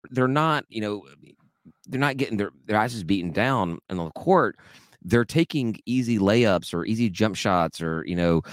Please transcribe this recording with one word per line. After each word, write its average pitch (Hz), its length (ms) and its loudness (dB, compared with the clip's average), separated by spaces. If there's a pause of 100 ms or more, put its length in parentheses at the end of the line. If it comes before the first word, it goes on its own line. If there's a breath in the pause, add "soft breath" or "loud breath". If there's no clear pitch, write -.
(100)
they're 127 180 0
not, 151 400 0
you 110 120 -8
know, 104 240 -4 (840)
they're 131 100 -6
not 139 180 0
getting 120 200 -2
their, 98 160 -4 (140)
their 107 100 0
asses 117 260 -2
beaten 87 300 -2
down 104 560 -2
in 92 80 -6
the 85 160 -4
court. 160 440 2 (460 soft breath)
They're 117 220 2
taking 135 600 -2
easy 120 360 0
layups 98 520 2
or 85 140 -2
easy 113 240 0
jump 101 240 0
shots 87 480 0
or, 80 240 -4
you 87 80 -4
know, 85 280 4 (100)